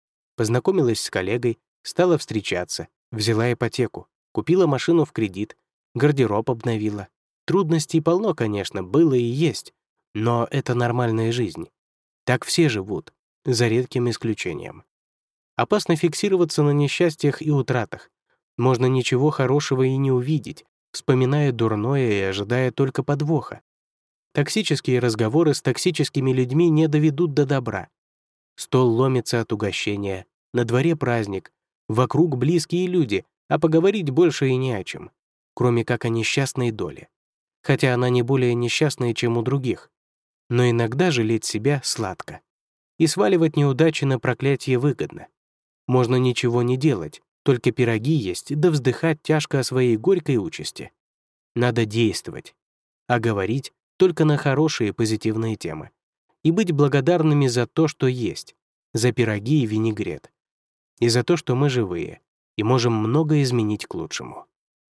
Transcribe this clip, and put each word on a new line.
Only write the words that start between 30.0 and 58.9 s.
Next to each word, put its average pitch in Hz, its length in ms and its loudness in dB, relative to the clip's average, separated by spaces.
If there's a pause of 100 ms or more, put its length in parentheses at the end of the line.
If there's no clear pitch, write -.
на 120 120 0
дворе 139 320 2
праздник, 110 560 -4 (360)
вокруг 127 480 2
близкие 170 500 0
люди, 139 380 0 (240)
а 151 100 0
поговорить 165 520 2
больше 143 380 2
и 127 80 2
не 131 160 -2
о 95 120 -6
чем, - 260 -14 (440)
кроме 120 300 2
как 123 200 -2
о 120 40 -2
несчастной 120 600 -2
доле. 101 380 -8 (540)
Хотя 131 320 2
она 123 140 0
не 123 140 2
более 123 320 2
несчастная, 120 600 -2
чем 117 220 0
у 117 60 0
других. 127 480 -4 (580)
Но 123 200 2
иногда 120 420 0
жалеть 113 340 0
себя 131 400 -2
сладко. - 560 -8 (580)
И 160 80 4
сваливать 170 500 2
неудачи 147 480 2
на 135 140 0
проклятие 127 600 -2
выгодно. - 500 -4 (580)
Можно 127 300 2
ничего 123 460 0
не 127 140 0
делать, 120 460 -2 (200)
только 123 300 2
пироги 117 400 0
есть, 110 420 -4
да 160 160 4
вздыхать 147 520 0
тяжко 147 380 0
о 123 40 -2
своей 127 320 2
горькой 151 400 0
участи. - 560 -8 (600)
Надо 120 300 0
действовать, 110 720 -2 (520)
а 123 120 2
говорить 110 540 -2 (240)
только 170 280 4
на 151 120 4
хорошие 139 560 0
позитивные 110 640 -2
темы. 78 340 -10 (520)
И 160 100 2
быть 180 200 0
благодарными 147 760 2
за 120 180 0
то, 160 200 0
что 143 200 -4
есть, 120 500 -6 (380)